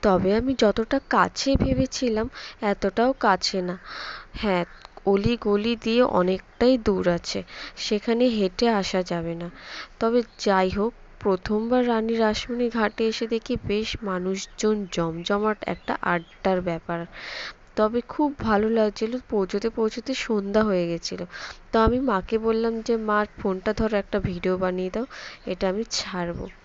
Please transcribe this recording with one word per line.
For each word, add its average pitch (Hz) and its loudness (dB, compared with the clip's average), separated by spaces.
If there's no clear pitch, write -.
তবে 190 4
আমি 254 0
যতটা 226 2
কাছে 262 2
ভেবেছিলাম, 262 0
এতটাও 214 2
কাছে 190 2
না। 180 -6
হ্যাঁ, 185 0
অলি 202 2
গলি 208 0
দিয়ে 226 2
অনেকটাই 190 2
দূর 185 0
আছে, 175 -2
সেখানে 233 0
হেঁটে 214 2
আসা 196 0
যাবে 170 -4
না। 170 -8
তবে 233 4
যাই 190 4
হোক, 208 -2
প্রথমবার 220 0
রানী 226 0
রাসমণি 226 0
ঘাটে 226 0
এসে 220 -2
দেখি 226 -2
বেশ 214 -2
মানুষজন, 190 -2
জমজমাট 180 -2
একটা - -6
আড্ডার 180 0
ব্যাপার। 170 -6
তবে 220 2
খুব 285 -2
ভালো 214 2
লাগছিল, 220 0
পৌঁছতে 202 0
পৌঁছতে 226 -2
সন্ধ্যা 208 0
হয়ে 185 2
গেছিল। 175 -6
তো 226 4
আমি 233 4
মাকে 226 0
বললাম 226 0
যে, 233 0
"মা, 208 0
ফোনটা 190 -2
ধরো, 220 0
একটা 196 -2
ভিডিও 185 -2
বানিয়ে 185 -2
দাও, 226 -4
এটা 185 -2
আমি 202 -2
ছাড়বো।" 185 -6